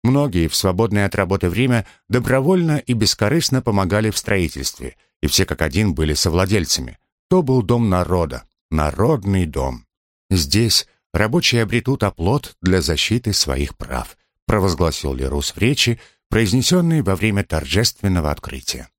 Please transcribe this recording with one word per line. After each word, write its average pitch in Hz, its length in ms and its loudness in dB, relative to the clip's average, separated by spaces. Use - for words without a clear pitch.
Многие 117 440 2
в - 80 -4
свободное 101 500 2
от 95 100 -4
работы 92 340 0
время 117 360 0
добровольно 147 720 2
и - 160 -2
бескорыстно 123 680 0
помогали 104 500 0
в - 60 -6
строительстве, 71 760 -4
и 73 60 -2
все 92 180 2
как - 160 -4
один 92 320 0
были 76 200 0
совладельцами. 85 840 0
То 185 120 4
был 127 220 2
дом 117 260 2
народа, 85 540 0
народный 95 760 0
дом. 65 400 -6
Здесь 95 580 2
рабочие 113 500 2
обретут 117 400 -2
оплот 101 580 -2
для 90 200 2
защиты 98 520 -2
своих 69 440 -2
прав, - 400 -10
провозгласил 85 680 0
Лерус 67 420 -4
в - 20 -14
речи, 117 420 0
произнесенной 165 720 2
во 95 140 0
время 101 280 0
торжественного 82 880 0
открытия. - 680 -10